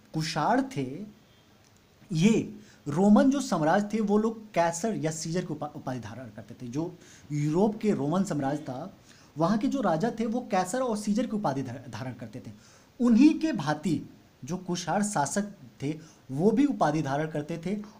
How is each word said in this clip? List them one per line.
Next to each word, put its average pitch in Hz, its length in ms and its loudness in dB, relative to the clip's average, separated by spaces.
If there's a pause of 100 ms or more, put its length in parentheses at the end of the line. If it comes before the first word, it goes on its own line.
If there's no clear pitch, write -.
(140)
कुषाण 165 480 0 (160)
थे, 143 280 -6 (1080)
ये 185 480 2 (280)
रोमन 208 440 6
जो 277 100 0
साम्राज्य 185 520 2
थे, 220 80 0
वो 202 160 2
लोग 226 360 -2
कैसर 170 420 0
या 156 160 -2
सीजर 170 340 -4
की 160 80 -6
उपा-, 147 220 -8
उपाधि 131 240 -8
धारण 113 300 -14
करते 107 240 -16
थे। 123 140 -14
जो 160 300 -4 (340)
यूरोप 151 500 2
के 208 100 2
रोमन 151 320 0
साम्राज्य 147 400 -2
था, 139 300 -10 (440)
वहाँ 185 200 2
के 262 100 0
जो 269 140 -2
राजा 190 380 0
थे, 233 60 -2
वो 247 260 -4
कैसर 190 300 -2
और 226 160 -2
सीजर 208 280 0
की 214 120 -6
उपाधि 139 260 -2
धा-, 120 260 -10
धारण 117 240 -10
करते 120 340 -14
थे। 110 40 -14 (480)
उन्हीं 247 400 8
के 320 120 0
भांति 151 500 -2 (440)
जो 170 120 -6
कुषाण 175 460 -2
शासक 165 400 -2 (400)
थे, 160 160 -6 (320)
वो 165 200 4
भी 254 140 4
उपाधि 160 360 2
धारण 151 260 -2
करते 156 380 -6
थे 202 160 -4 (180)